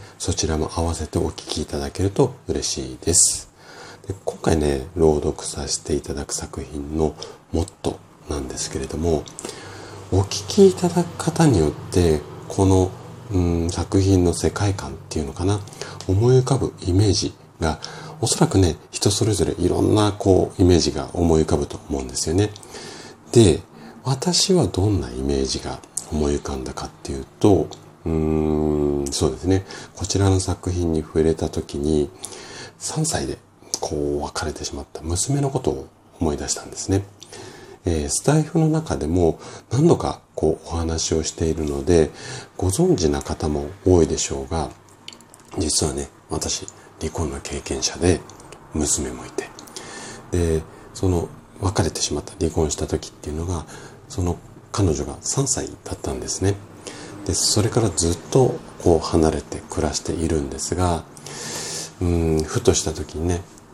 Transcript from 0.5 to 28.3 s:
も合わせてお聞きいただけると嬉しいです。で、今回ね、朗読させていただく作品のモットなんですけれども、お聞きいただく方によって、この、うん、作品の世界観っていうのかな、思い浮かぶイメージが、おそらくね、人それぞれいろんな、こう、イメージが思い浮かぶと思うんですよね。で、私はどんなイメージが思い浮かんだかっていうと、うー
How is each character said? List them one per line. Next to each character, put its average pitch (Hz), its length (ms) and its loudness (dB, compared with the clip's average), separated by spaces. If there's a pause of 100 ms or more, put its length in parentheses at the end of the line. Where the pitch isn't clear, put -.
も 78 180 -2
合 85 100 -2
わ 85 100 -2
せ 82 120 -6
て 85 120 -2
お 80 120 0
聞 - 160 -12
き - 140 -4
い 76 60 -4
た - 120 -6
だ 69 120 -4
け - 120 -4
る 98 80 2
と 131 220 2 (160)
嬉 71 180 -2
し 64 280 -6
い - 100 -14
で 85 80 2
す。 - 380 2 (580)
で、 98 60 -6 (100)
今 - 140 -6
回 - 180 2
ね、 71 300 0 (100)
朗 78 200 6
読 - 300 -4
さ 73 220 -8
せ - 160 -6
て - 100 -2
い 71 60 0
た - 140 -8
だ 73 100 -6
く - 100 -12
作 - 280 -8
品 71 340 -8
の 78 180 2 (380)
モ 82 140 0
ッ - 60 -14 (100)
ト - 160 -4 (320)
な 73 80 -6
ん 65 100 -6
で 62 80 -12
す - 140 -8
け - 80 -6
れ - 80 -6
ど - 100 -8
も、 80 260 0 (880)
お 101 120 4
聞 - 260 -6
き 196 200 8
い 180 40 6
た 180 160 0
だ 175 160 0
く - 180 -10
方 160 240 4
に 117 120 6
よ 76 100 4
っ - 20 0 (220)
て、 85 300 4 (260)
こ 98 160 2
の、 95 260 6 (400)
う 95 80 0 (280)
ん、 85 40 -2
作 95 300 0
品 95 240 6
の 85 80 4
世 - 180 0
界 101 220 0
観 69 200 -8
っ - 20 -10 (160)
て 82 80 -4
い 76 40 0
う 69 40 -6
の 71 80 -10
か 90 100 -4
な、 101 160 0 (480)
思 110 240 4
い 131 60 8
浮 127 60 6
か 135 120 2
ぶ - 240 -2
イ 90 140 0
メ 101 160 6
ー - 20 6
ジ - 220 -2 (260)
が、 78 180 0 (400)
お 113 80 -2
そ - 140 0
ら 160 60 6
く - 100 2
ね、 92 200 4 (140)
人 - 200 0
そ 101 160 0
れ 107 80 2
ぞ 80 100 2
れ - 140 2
い 87 100 2
ろ - 140 0
ん 98 120 4
な、 104 160 4
こ 92 480 4
う、 101 40 4
イ - 20 8
メ 90 120 8
ー - 40 6
ジ 71 120 2
が 67 200 -6
思 85 260 4
い 78 40 6
浮 - 20 -2
か 82 140 2
ぶ 71 80 -2
と - 120 -10 (120)
思 71 80 -2
う 67 40 -4
ん 64 60 -8
で 64 80 -10
す - 140 -4
よ 85 40 0
ね。 101 160 2 (800)
で、 98 300 8 (440)
私 170 500 0
は 135 140 4
ど 95 180 2
ん 95 160 2
な - 80 -8
イ 62 60 -12
メ 69 180 0
ー 67 100 0
ジ 64 140 -2
が 67 220 -8 (300)
思 76 200 2
い 71 60 2
浮 67 60 -6
か 76 120 -6
ん 65 100 -8
だ 65 80 -10
か - 140 -10
っ - 40 -14 (120)
て - 100 -8
い 69 80 -6
う 67 60 -12 (140)
と、 90 280 6 (380)
う - 20 -2
ー 78 960 2